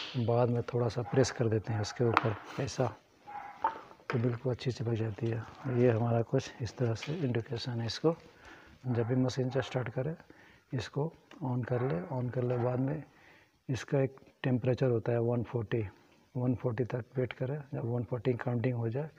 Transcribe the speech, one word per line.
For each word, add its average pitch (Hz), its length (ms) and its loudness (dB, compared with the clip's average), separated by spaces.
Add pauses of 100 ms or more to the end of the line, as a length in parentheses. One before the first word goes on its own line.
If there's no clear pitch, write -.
(180)
बाद 117 320 4
में 120 140 0
थोड़ा 120 240 0
सा 120 160 -2
press 135 260 4
कर 117 180 2
देते 110 240 0
हैं 107 80 0
उसके 110 240 -2
ऊपर, 110 300 2 (260)
ऐसा, 131 260 -2 (1200)
तो 131 80 0
बिल्कुल 120 340 0
अच्छी 120 200 -2
चिपक 117 220 -2
जाती 110 320 -2
है। 113 180 -2 (320)
ये 123 140 8
हमारा 117 340 4
कुछ - 280 0 (100)
इस - 140 -6
तरह 117 200 2
से 147 200 -6
इंडिकेशन 123 560 -2
है। 113 140 -2
इसको 160 300 0 (720)
जब 117 160 2
भी 117 140 0
मशीन 127 340 2
से 127 120 0
start 123 280 -4
करें, 135 240 -4 (580)
इसको 139 400 -2 (320)
on 127 200 -2
कर 123 180 0
ले, 156 200 0 (100)
on 123 200 -4
कर 127 100 -2
ले, 123 160 0
बाद 123 220 0
में 143 220 -2 (680)
इसका 139 320 0
एक 135 160 2 (260)
temperature 127 480 4
होता 117 220 2
है 120 100 2
वन 120 220 2
फ़ोर्टी, 113 440 -2 (460)
वन 123 200 2
फ़ोर्टी 120 300 0
तक 113 200 -4 (120)
वेट 127 160 0
करें। 135 260 -4 (140)
जब 143 120 -4
वन 120 200 0
फ़ोर्टी 127 300 0
काउंटिंग 120 400 0
हो 117 140 0
जाए, 139 200 -4 (100)